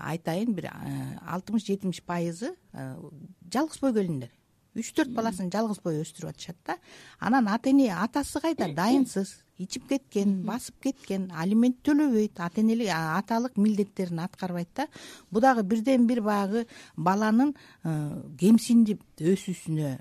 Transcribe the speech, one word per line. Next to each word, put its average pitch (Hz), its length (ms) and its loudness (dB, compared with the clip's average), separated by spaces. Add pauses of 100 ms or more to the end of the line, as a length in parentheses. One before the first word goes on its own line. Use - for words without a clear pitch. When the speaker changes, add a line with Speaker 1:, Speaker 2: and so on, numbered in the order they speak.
Speaker 1:
айтайын, 170 500 -4
бир, 156 120 -6
э, 135 600 -10
алтымыш-жетимиш 196 800 -4
пайызы, 175 500 -4 (180)
э, 135 220 -12 (560)
жалгыз 302 300 -2
бой 269 120 2
келиндер. 170 380 -2 (440)
Үч-төрт 262 380 -2
баласын 208 400 -4
жалгыз 214 300 -2
бой 160 180 -2
өстүрүп 160 300 -10
атышат - 340 -14
да. 339 140 -6 (400)
Анан 233 300 2
ата 226 220 0
эне, 269 220 6
атасы 247 480 -2
кайда? 269 320 -2
Дайынсыз, 196 600 0 (240)
ичип 190 280 -10
кеткен, 202 520 0
Speaker 2:
Мгм. 175 80 -6
Speaker 1:
басып - 340 -8
кеткен, 196 560 -4
алимент 226 480 2
төлөбөйт, 285 560 2
ата 175 220 -2
энелик, 226 260 2
а, 160 300 0
аталык 233 400 -2
милдеттерин 196 640 0
аткарбайт 175 540 -6
да. 277 120 -4 (440)
Бу 202 100 0
дагы 247 220 6
бирден 233 440 2
бир 233 160 0
баягы 208 440 0 (300)
баланын, 214 580 2 (300)
э, 151 380 -4 (160)
кемсиндип 220 640 6 (160)
өсүүсүнө, 156 840 -2